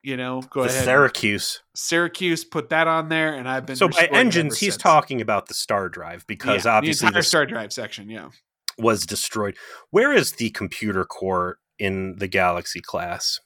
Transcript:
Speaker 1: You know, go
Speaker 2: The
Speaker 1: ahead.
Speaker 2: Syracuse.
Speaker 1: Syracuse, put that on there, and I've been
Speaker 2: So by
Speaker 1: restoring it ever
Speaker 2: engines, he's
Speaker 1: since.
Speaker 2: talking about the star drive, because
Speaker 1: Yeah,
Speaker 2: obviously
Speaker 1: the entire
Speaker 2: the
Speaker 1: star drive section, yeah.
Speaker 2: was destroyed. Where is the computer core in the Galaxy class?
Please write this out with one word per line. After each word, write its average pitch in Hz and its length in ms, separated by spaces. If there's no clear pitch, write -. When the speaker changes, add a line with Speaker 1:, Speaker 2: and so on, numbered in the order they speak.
Speaker 1:
You 131 160
know, 127 320
go 131 140
Speaker 2:
The 127 60
Speaker 1:
ahead. 127 160
Speaker 2:
Syracuse. 127 760
Speaker 1:
Syracuse, 170 680
put - 260
that 160 180
on 160 220
there, 156 260
and 127 120
I've 131 180
been 131 100
Speaker 2:
So 180 120
by 160 140
Speaker 1:
restoring 170 80
it - 20
ever 196 80
Speaker 2:
engines, 165 400
he's 202 140
Speaker 1:
since. - 100
Speaker 2:
talking 151 380
about 104 260
the - 60
star 101 340
drive, 85 400
because 104 380
Speaker 1:
Yeah, 113 100
Speaker 2:
obviously 151 300
Speaker 1:
the 180 40
entire 180 120
Speaker 2:
the - 60
Speaker 1:
star 151 180
drive 113 280
section, 107 360
yeah. 98 200
Speaker 2:
was 110 280
destroyed. 104 520
Where 262 240
is 170 200
the 113 180
computer 98 520
core 90 560
in 95 380
the 95 140
Galaxy 90 500
class? - 680